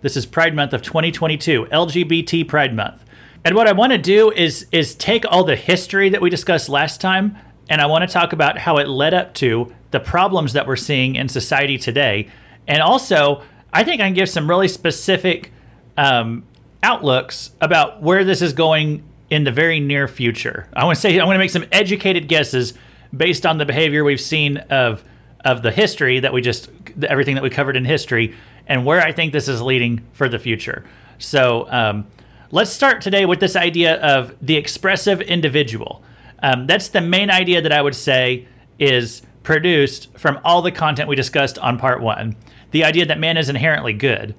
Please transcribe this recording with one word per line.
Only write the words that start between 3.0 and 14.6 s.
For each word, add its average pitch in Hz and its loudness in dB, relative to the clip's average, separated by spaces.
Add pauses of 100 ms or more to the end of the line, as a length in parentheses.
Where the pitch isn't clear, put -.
And 170 2
what 220 6
I 202 6
wanna 226 2
do 208 6
is, 170 -2
is 165 0
take 220 -2
all 180 4
the 156 2
history 190 0
that 196 0
we 175 2
discussed 170 -2
last 147 -2
time, 190 0 (320)
and 156 0
I 143 4
wanna 160 2
talk 175 0
about 156 0
how 160 0
it 143 2
led 143 0
up - -2
to 120 0 (200)
the 135 -2
problems 170 0
that 139 0
we're 131 -2
seeing 131 -2
in 131 -4
society 139 -2
today. 117 -2 (380)
And 151 2
also, 160 2 (320)
I 226 2
think 311 -2
I 202 0
can 190 0
give 185 2
some 156 -2
really 180 2